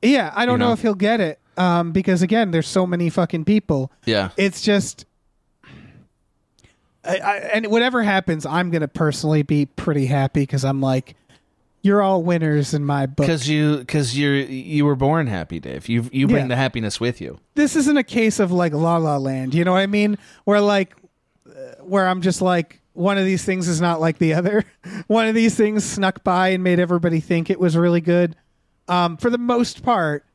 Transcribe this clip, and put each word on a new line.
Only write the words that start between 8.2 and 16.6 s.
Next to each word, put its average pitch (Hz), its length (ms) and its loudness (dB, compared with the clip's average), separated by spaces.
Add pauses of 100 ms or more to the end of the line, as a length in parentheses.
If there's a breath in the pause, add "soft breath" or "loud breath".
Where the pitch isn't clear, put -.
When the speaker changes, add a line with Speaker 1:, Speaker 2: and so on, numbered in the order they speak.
Speaker 1:
I'm 170 240 -2
gonna 156 180 -2
personally 151 540 0
be 147 240 0
pretty 143 400 -2
happy 139 400 0
'cause 135 180 -4
I'm 135 160 -2
like, 131 360 -2 (680 soft breath)
"You're 202 180 4
all 190 220 2
winners 160 500 0
in 147 120 -2
my 139 220 0
book." 139 200 -2
Speaker 2:
'Cause 147 200 -2
you, 151 400 0
'cause 135 300 -2
you're, 143 200 2
you 139 500 -2
were 143 100 2
born 143 300 0
happy, 85 340 -6
Dave. 65 280 -12
You, 117 240 -2
you 131 140 0
bring 143 180 2
Speaker 1:
Yeah. 131 40 -6
Speaker 2:
the 123 80 -2
happiness 120 440 -4